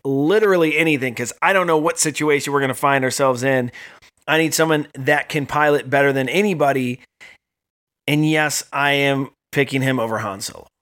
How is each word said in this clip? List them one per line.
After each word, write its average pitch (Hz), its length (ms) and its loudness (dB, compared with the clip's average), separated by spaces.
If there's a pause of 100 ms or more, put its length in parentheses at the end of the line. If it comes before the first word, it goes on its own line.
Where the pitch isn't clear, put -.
literally 160 720 2
anything 139 380 0
'cause 117 260 -6
I 175 120 2
don't 180 160 2
know 160 100 2
what 165 220 -2
situation 147 520 0
we're 143 100 2
gonna 131 120 -2
find 139 300 2
ourselves 127 400 0
in. 131 260 0 (560)
I 156 120 2
need 160 160 0
someone 156 400 0
that 139 340 -2
can 143 180 -4
pilot 147 420 0
better 139 240 2
than 135 160 -2
anybody. 139 680 0 (1080)
And 151 220 2
yes, 151 440 0
I 143 200 0
am 139 380 0 (220)
picking 135 300 0
him 131 180 0
over 113 180 -4
Han 98 220 -8
Solo - 260 -14 (160)